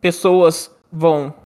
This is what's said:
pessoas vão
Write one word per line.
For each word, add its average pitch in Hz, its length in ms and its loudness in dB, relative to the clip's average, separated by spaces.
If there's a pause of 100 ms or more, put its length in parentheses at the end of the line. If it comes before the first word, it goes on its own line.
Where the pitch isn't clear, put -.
pessoas 180 680 0 (220)
vão 156 420 -2 (160)